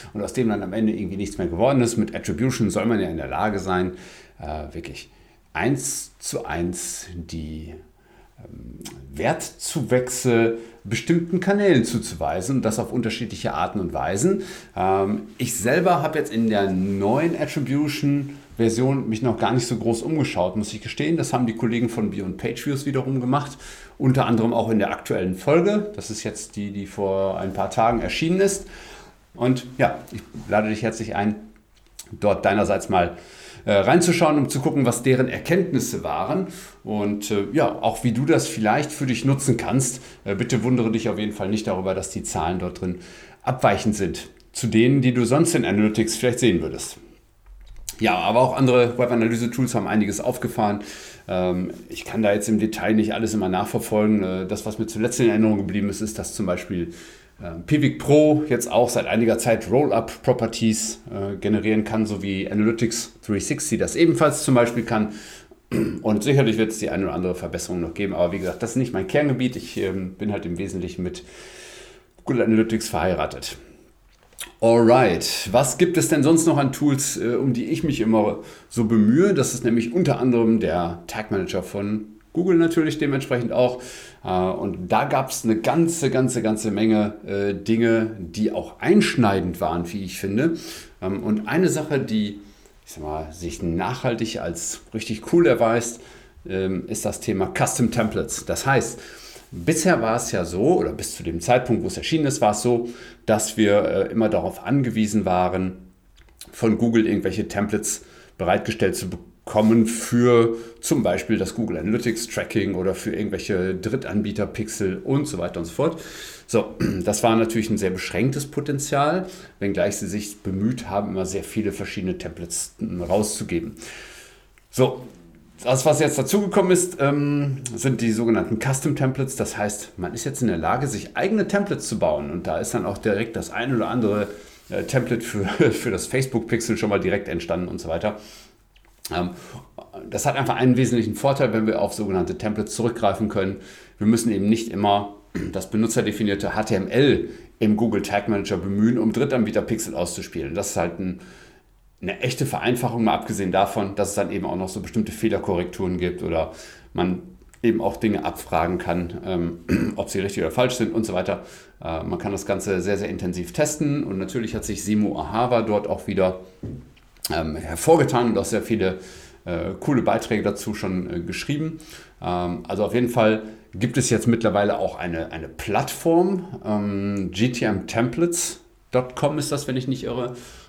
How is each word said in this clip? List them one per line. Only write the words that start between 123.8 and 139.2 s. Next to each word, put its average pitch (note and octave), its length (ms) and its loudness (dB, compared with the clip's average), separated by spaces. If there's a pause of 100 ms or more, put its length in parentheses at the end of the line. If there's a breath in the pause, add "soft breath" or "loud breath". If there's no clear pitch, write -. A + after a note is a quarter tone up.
So, - 320 0 (640)
das, B2+ 220 2
was - 120 6
jetzt - 200 2
dazugekommen F#3 520 2
ist, F3 300 2
ähm, C#3+ 640 2 (120)
sind A#2 260 0
die A#2 120 2
sogenannten A2+ 480 2
Custom C3+ 360 0
Templates. C3 380 0
Das - 220 -4
heißt, - 420 -6
man F2+ 160 -6
ist A2 100 -8
jetzt C3 180 -6
in A#2 60 4
der F2+ 100 0
Lage, A2 280 0
sich - 300 -6
eigene G3 320 0
Templates G3+ 400 -2
zu G#2 100 -4
bauen. D2 320 0
Und F2 160 -6
da E2 120 -2
ist G#2+ 160 -6
dann G2 120 -2
auch G2 120 -4
direkt G#2+ 360 -2
das E2+ 160 -8
ein A#2+ 240 -4
oder G2+ 140 0
andere, G#2 400 0 (420 loud breath)
äh, F#2+ 140 -4
Template B2 380 -2
für, G2+ 220 -4
<laughs> B2 280 2
für - 180 -4
das F#2+ 160 -2
Facebook B2+ 400 -2
Pixel A2+ 300 0
schon G#2+ 140 0
mal G2 100 2
direkt F#2+ 280 0
entstanden - 400 -4
und - 120 -8
so E2+ 80 -12
weiter. - 320 -2 (920 loud breath)
Ähm, F2+ 160 -2 (800 loud breath)